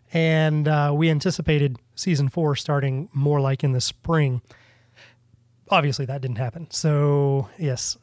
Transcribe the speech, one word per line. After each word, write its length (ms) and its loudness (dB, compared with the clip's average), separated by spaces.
and, 560 2
uh, 260 2
we 160 2
anticipated 680 0
season 340 0
four 260 0
starting 580 -4
more 280 2
like 220 -2
in 80 2
the 100 0
spring. 640 -2
Obviously 360 2
that 160 -8
didn't 160 -6
happen. 320 -8
So 880 0
yes, 460 -4